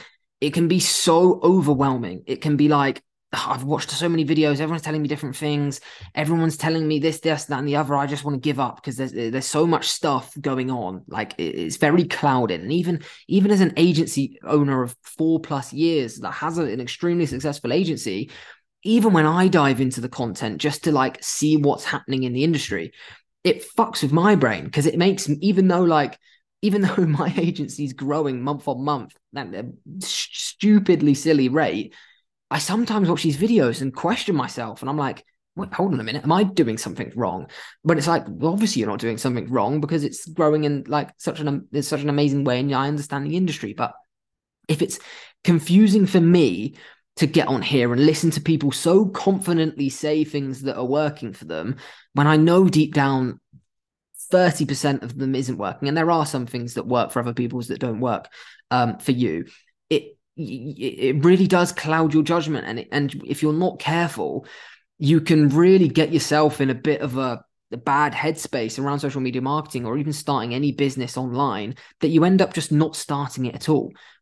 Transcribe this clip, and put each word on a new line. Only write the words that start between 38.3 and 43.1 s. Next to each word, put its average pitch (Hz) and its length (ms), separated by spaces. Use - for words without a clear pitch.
obviously 202 280
you're 107 80
not 101 100
doing 113 180
something 120 320
wrong 127 320
because 147 220
it's - 240
growing 156 360
in, 143 240
like, 143 300
such 156 220
an 151 80
am-, 143 260
in 147 80
such 139 200
an 147 80
amazing 143 340
way, 123 160
and 139 140
I 135 140
understand 143 380